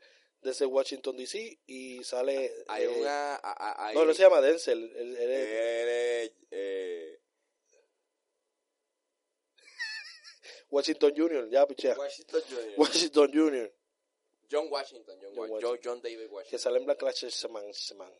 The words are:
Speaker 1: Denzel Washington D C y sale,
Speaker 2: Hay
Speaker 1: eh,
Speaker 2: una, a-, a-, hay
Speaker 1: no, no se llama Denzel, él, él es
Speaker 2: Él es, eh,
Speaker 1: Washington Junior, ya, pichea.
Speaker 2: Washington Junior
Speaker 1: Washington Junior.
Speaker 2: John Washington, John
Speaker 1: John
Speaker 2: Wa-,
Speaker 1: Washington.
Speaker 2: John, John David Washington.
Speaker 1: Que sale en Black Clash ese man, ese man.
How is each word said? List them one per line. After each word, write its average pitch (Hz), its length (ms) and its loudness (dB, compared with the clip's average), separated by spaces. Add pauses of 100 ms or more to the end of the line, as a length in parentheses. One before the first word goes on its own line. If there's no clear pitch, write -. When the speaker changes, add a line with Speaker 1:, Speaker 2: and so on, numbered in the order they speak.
(420)
Speaker 1:
Denzel 131 260 -2
Washington 131 480 -2
D 127 100 -10
C 208 400 -10
y 131 380 -14
sale, 131 480 -2 (160)
Speaker 2:
Hay 107 160 -2
Speaker 1:
eh, 117 40 2
Speaker 2:
una, 143 480 -2
a-, - 160 -8
a-, 104 360 -6
hay 113 80 -2
Speaker 1:
no, 160 80 6
no 160 100 4
se 175 80 4
llama 180 180 12
Denzel, 135 380 4 (160)
él, 120 220 -8
él 120 140 -2
es 131 180 0
Speaker 2:
Él 117 400 -2
es, 120 440 -2 (180)
eh, 92 720 -6 (3500)
Speaker 1:
Washington 143 460 4
Junior, 151 320 0
ya, 135 180 6
pichea. 139 300 0
Speaker 2:
Washington 143 520 -6
Junior 117 280 -8
Speaker 1:
Washington 147 560 4
Junior. 139 400 2 (800)
Speaker 2:
John 151 200 -2
Washington, 123 500 -8
John 98 140 -18
Speaker 1:
John 120 40 -8
Speaker 2:
Wa-, 110 100 -8
Speaker 1:
Washington. 110 220 -2
Speaker 2:
John, 123 140 -2
John 123 180 -6
David 113 280 -10
Washington. 98 200 -12
Speaker 1:
Que 127 80 -6
sale 123 200 0
en 131 80 -2
Black 143 120 0
Clash 131 260 -4
ese 117 240 -8
man, 110 200 -10
ese - 260 -12
man. 92 260 -18